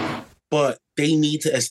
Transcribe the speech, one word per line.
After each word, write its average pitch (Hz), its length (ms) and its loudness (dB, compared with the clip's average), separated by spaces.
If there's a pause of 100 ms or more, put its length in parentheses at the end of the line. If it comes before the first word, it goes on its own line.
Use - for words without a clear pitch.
(480)
but 143 300 0 (180)
they 156 180 2
need 151 260 2
to, 135 300 -2